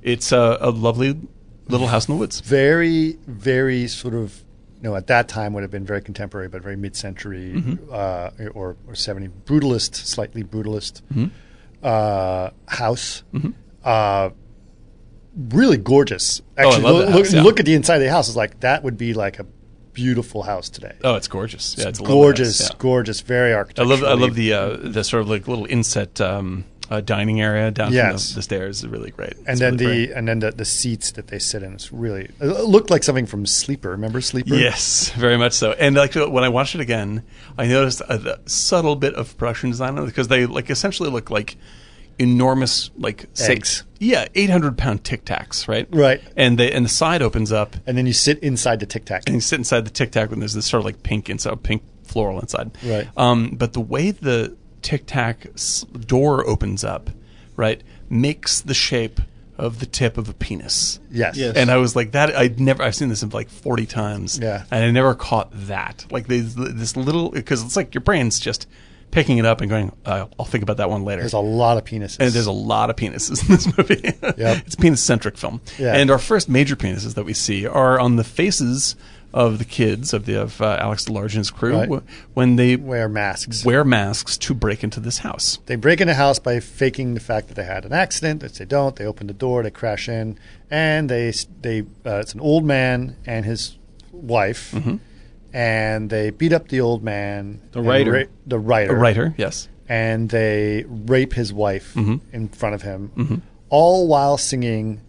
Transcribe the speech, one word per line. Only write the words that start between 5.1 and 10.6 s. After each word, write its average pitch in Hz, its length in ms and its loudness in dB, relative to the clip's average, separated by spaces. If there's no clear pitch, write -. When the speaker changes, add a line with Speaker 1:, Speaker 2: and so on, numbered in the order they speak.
Speaker 2:
time 107 240 -6
would 101 100 -6
have 98 80 -8
been 98 140 -8
very 101 160 -4
contemporary, 101 480 -12
but 92 140 -14
very 98 140 -10
mid-century, 95 800 -10
Speaker 1:
Mm-hmm. 170 380 -6
Speaker 2:
uh, 98 600 -6
or, 92 220 -10
or 120 60 -18
seventy 98 340 -8
brutalist, 127 680 0
slightly - 480 -8
brutalist, 107 600 -8